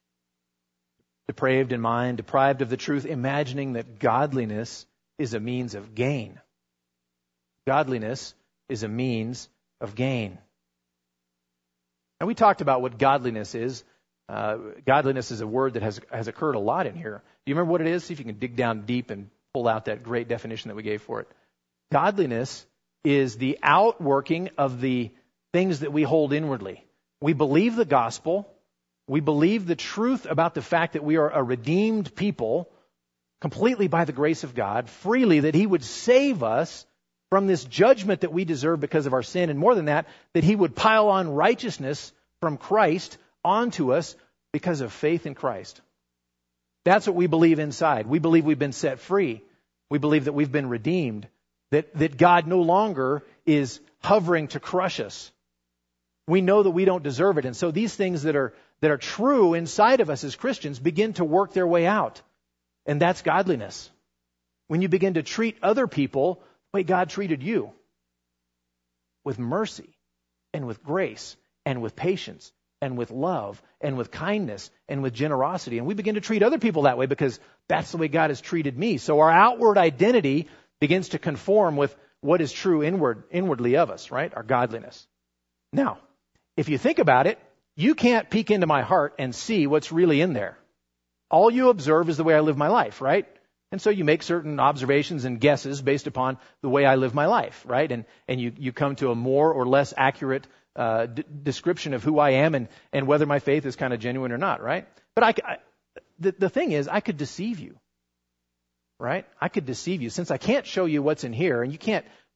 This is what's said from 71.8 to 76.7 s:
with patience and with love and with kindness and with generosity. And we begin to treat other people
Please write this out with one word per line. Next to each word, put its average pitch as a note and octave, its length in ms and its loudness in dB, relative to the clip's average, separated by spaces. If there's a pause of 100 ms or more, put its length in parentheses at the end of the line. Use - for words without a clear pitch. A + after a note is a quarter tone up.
with A2 140 -8
patience E3 560 -6 (280)
and C3 160 -6
with A#2+ 140 -6
love B2 500 -6 (200)
and C#3+ 160 -4
with A#2+ 140 -6
kindness E3 600 -6 (180)
and C#3 140 -6
with B2+ 120 -4
generosity. C#3 640 -2
And A#2+ 80 -6
we G3+ 80 -4
begin G#3 200 -4
to G#3 60 -4
treat G#3+ 220 0
other C4 160 4
people F3+ 240 0